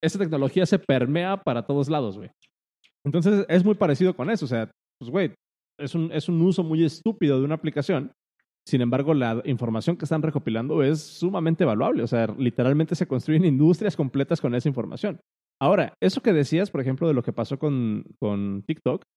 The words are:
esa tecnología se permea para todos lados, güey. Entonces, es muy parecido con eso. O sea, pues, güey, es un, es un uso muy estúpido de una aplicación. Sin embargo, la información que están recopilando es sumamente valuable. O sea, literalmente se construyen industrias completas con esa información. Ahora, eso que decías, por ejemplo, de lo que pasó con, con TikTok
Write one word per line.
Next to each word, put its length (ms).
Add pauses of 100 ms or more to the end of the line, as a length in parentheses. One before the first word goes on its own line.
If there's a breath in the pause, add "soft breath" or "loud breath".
esa 160
tecnología 460
se 140
permea 600
para 280
todos 220
lados, 300
güey. 120 (720)
Entonces, 440
es 160
muy 100
parecido 400
con 160
eso. 140
O 40
sea, 220 (300)
pues, 100
güey, 220 (480)
es 160
un, 160
es 160
un 140
uso 200
muy 220
estúpido 560
de 40
una 120
aplicación. 560 (560)
Sin 140
embargo, 320
la 320
información 500
que 80
están 180
recopilando 600
es 160
sumamente 640
valuable. 400
O 20
sea, 200 (120)
literalmente 560
se 140
construyen 380
industrias 500
completas 440
con 140
esa 140
información. 500 (420)
Ahora, 400
eso 220
que 100
decías, 380
por 100
ejemplo, 280
de 60
lo 100
que 80
pasó 260
con, 460 (160)
con 480
TikTok 340 (140)